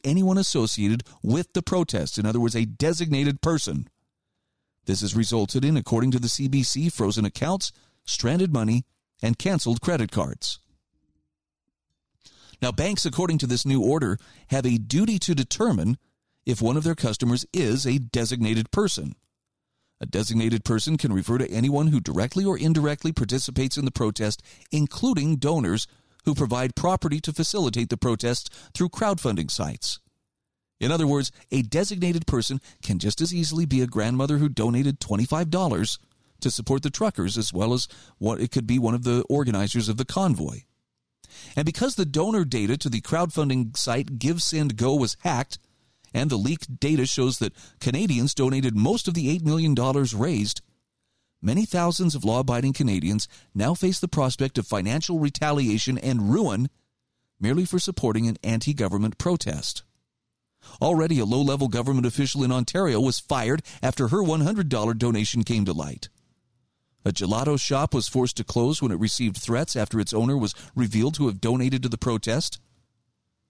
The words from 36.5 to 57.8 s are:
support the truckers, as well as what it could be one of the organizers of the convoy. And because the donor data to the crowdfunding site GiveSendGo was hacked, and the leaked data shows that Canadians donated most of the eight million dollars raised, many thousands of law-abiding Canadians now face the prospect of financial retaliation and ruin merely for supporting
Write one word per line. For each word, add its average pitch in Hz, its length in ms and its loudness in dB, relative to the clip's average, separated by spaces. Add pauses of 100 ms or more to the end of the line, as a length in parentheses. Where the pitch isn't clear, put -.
support 135 320 -2
the 147 60 -2
truckers, 107 460 -2
as 113 160 -2
well 107 220 0
as 127 140 -2 (300)
what 107 220 -2
it 120 120 -2
could 117 160 -2
be 123 100 2
one 117 160 2
of 120 80 -2
the 120 260 2
organizers 113 600 0
of 110 80 -2
the 127 80 -2
convoy. 98 560 -2 (960)
And 151 100 0
because 226 300 -2
the 185 100 0
donor 175 380 2
data 117 320 0
to 147 120 -6
the 117 120 -2
crowdfunding 131 760 0
site 127 440 -2
GiveSendGo 143 760 0
was 127 240 0
hacked, 139 380 -2 (560)
and 135 160 0
the 123 80 0
leaked 131 420 -2
data 143 240 2
shows 131 360 0
that 107 120 0 (260)
Canadians 143 540 0
donated 131 420 0
most 143 320 2
of 185 60 0
the 165 160 0
eight 165 160 0
million 156 300 2
dollars 131 400 2
raised, 107 480 -2 (800)
many 160 240 2
thousands 175 480 2
of 139 100 -6
law-abiding 123 480 2
Canadians 104 560 0 (260)
now 110 200 2
face 185 260 0
the 180 80 -2
prospect 135 480 0
of 107 100 0
financial 120 520 0
retaliation 139 800 0
and 117 340 0
ruin 135 380 2 (680)
merely 139 280 0
for 180 120 -2
supporting 117 500 0